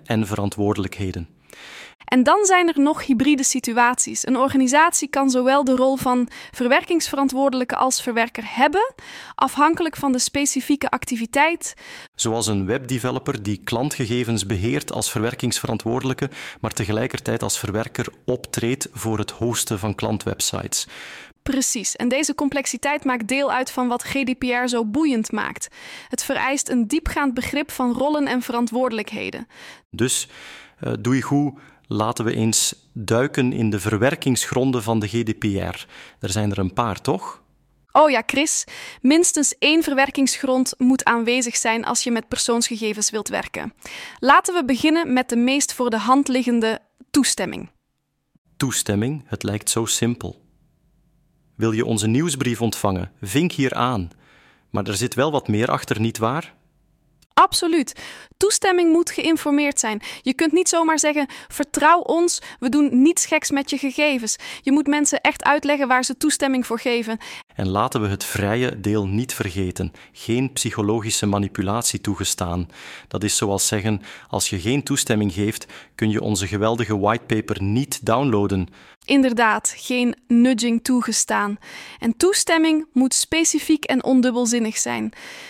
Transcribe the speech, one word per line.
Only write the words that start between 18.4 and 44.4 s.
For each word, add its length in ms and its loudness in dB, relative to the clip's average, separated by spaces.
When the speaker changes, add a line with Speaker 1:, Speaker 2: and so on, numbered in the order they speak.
Speaker 1:
voor 260 -4
het 140 -4
hosten 480 -2
van 160 -2
klantwebsites. 920 -4
Speaker 2:
Precies, 520 -2
en 120 -2
deze 280 0
complexiteit 680 -2
maakt 240 -2
deel 240 0
uit 200 -2
van 160 -2
wat 160 -2
G 200 -2
D 140 -2
P 60 -6
R 240 0
zo 180 0
boeiend 460 0
maakt. 360 -6
Het 160 -6
vereist 460 -2
een 180 2
diepgaand 460 -2
begrip 380 -4
van 220 -2
rollen 340 0
en 140 -2
verantwoordelijkheden. 1040 -4
Speaker 1:
Dus, 380 -2
eh, 200 -4
doe 160 -2
je 60 0
goed, 380 0
laten 380 -2
we 80 0
eens 600 0
duiken 600 0
in 160 0
de 100 0
verwerkingsgronden 1040 0
van 160 0
de 80 0
G 160 -2
D 160 -4
P 40 -4
R. 420 -4
Er 100 -6
zijn 220 0
er 60 -4
een 160 -2
paar, 280 -2
toch? 400 -4
Speaker 2:
Oh 180 8
ja, 160 2
Chris. 400 0
Minstens 560 4
één 260 4
verwerkingsgrond 960 0
moet 280 4
aanwezig 520 0
zijn 280 0
als 180 0
je 80 0
met 160 0
persoonsgegevens 800 -2
wilt 180 -4
werken. 460 -6
Laten 340 4